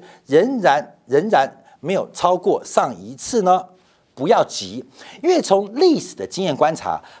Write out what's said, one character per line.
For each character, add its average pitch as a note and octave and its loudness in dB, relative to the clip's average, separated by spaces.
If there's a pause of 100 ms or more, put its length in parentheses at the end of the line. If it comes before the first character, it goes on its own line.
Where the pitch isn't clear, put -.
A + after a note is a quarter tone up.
(260)
仍 A3+ 2
然， D3 0
仍 D3+ 0
然 C#3 2 (340)
没 E3 -4
有 D3+ -2
超 F3+ 0
过 F#3 0
上 E3 0
一 G#2 -16
次 A3 -2
呢？ F3+ 2 (520)
不 C3+ -6
要 F#3+ 4
急， G2+ -12 (380)
因 D#4+ 0
为 F4 4
从 G3 0
历 D#4 4
史 - -12
的 G2 -10
经 F3+ -8
验 D3+ -2
观 D3+ 2
察， E2 -6 (200)